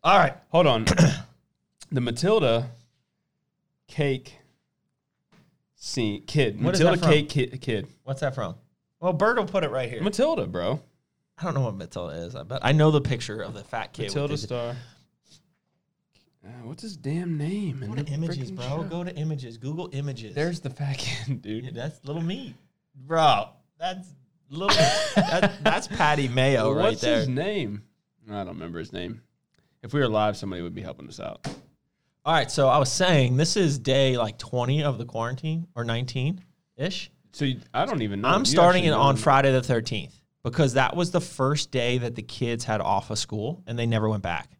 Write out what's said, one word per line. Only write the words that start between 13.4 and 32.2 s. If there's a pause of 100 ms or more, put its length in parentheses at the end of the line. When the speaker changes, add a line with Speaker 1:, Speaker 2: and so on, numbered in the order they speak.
Speaker 1:
of
the
fat
kid
with
Speaker 2:
Matilda
Speaker 1:
the
Speaker 2:
star. (1700)
Uh, (160)
what's
his
damn
name?
Speaker 1:
Go
Speaker 2:
in
Speaker 1:
to
Speaker 2:
the
Speaker 1:
images,
Speaker 2:
frickin'
Speaker 1:
bro.
Speaker 2:
show?
Speaker 1:
Go
to
images.
Google
images.
Speaker 2:
There's
the
fat
kid,
<laughs>
dude.
Speaker 1:
Yeah,
that's
Little
Meat. (400)
Bro, (280)
that's (420)
Little, (480)
that, (100)
that's
Patty
Mayo
right
Speaker 2:
What's
Speaker 1:
there.
Speaker 2:
his
name? (480)
I
don't
remember
his
name. (600)
If
we
were
live,
somebody
would
be
helping
us
out. (800)